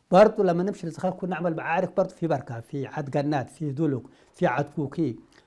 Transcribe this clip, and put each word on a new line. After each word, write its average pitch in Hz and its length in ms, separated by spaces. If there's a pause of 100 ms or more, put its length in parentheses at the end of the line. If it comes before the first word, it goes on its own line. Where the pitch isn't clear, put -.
(120)
برضو 214 320
لما 175 200
نمشي 190 240
للذخيرة 175 240
كنا 180 180
نعمل 170 260
معارك 165 420
برضو 185 120
في - 180
بركة، 123 320
في 135 280
عاد 139 300
قنات، 143 320
في 147 220
دولوك، 135 380 (240)
في 175 140
عاد 135 220
كوكي، 139 500 (280)